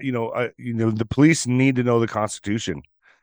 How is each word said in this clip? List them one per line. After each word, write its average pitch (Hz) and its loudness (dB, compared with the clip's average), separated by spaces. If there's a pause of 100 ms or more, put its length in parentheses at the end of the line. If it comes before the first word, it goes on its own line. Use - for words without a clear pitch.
you 135 -4
know, 117 -4
uh, 123 -4
you 123 -8
know, 113 2
the 110 -2
police 147 4
need 127 2
to 123 0
know 120 2
the 113 0
Constitution. 104 -6 (420)